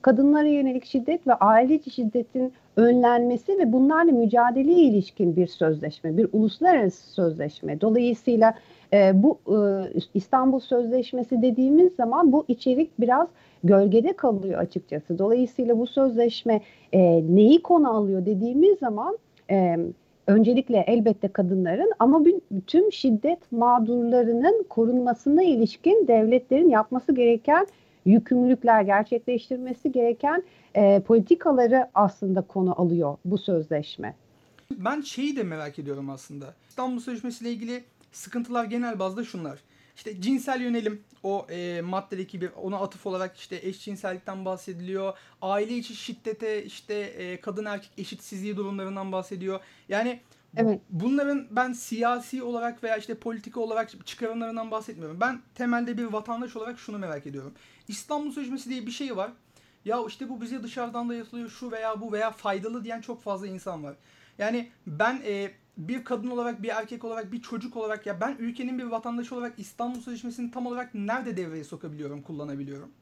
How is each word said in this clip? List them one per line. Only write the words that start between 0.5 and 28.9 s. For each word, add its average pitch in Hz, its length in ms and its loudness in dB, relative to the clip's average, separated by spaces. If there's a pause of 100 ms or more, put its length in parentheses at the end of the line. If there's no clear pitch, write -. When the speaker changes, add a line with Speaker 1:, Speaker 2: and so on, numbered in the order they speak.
Speaker 1:
şiddet 277 420 -4
ve 247 60 6
aile 226 420 6
içi 302 160 -4
şiddetin 247 640 -4 (220)
önlenmesi 240 840 4
ve 285 140 2
bunlarla 302 400 4
mücadeleye 240 680 4
ilişkin 202 560 4
bir 175 120 2
sözleşme, 160 720 -2
bir 220 140 2
uluslararası 220 840 2
sözleşme. 156 680 -4
Dolayısıyla, 226 800 2 (340)
e, 196 200 8
bu, 208 340 4
e, 196 540 0 (120)
İstanbul 262 460 2
Sözleşmesi 240 840 -2
dediğimiz 262 540 4
zaman 254 360 4
bu 302 160 4
içerik 254 520 0
biraz 254 280 2 (360)
gölgede 202 520 6
kalıyor 196 440 -2
açıkçası. 170 600 -6
Dolayısıyla 233 600 0
bu 247 80 -2
sözleşme, 233 760 0 (320)
e, 190 60 6 (360)
neyi 247 260 8
konu 320 280 4
alıyor 196 360 0
dediğimiz 247 540 2
zaman, 254 380 -4 (320)
e, 185 280 2 (500)
öncelikle 226 600 4
elbette 220 400 0
kadınların 190 720 0
ama 269 180 6
bü-, 339 240 4 (260)
tüm 381 240 4
şiddet 269 600 -2
mağdurlarının 240 1200 2
korunmasına 247 720 2
ilişkin 330 640 2
devletlerin 247 640 4
yapması 254 460 2
gereken 247 520 4 (380)
yükümlülükler, 233 760 4
gerçekleştirmesi 240 1120 -2